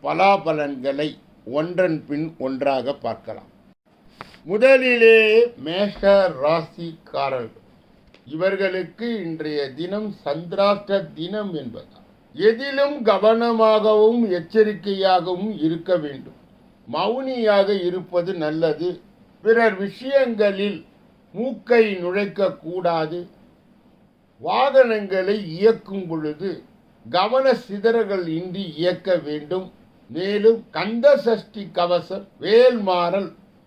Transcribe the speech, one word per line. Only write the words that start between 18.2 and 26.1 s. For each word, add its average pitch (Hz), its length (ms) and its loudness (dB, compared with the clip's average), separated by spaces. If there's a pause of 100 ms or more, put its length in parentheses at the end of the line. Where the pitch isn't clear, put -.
நல்லது. 156 460 -2 (540)
பிறர் 226 380 2
விஷயங்களில் 208 960 -2 (560)
மூக்கை 233 480 0 (220)
நுழைக்கக்கூடாது. 175 1160 -4 (1200)
வாகனங்களை 214 920 2 (200)
இயக்கும் 196 520 0
பொழுது 156 420 -6 (560)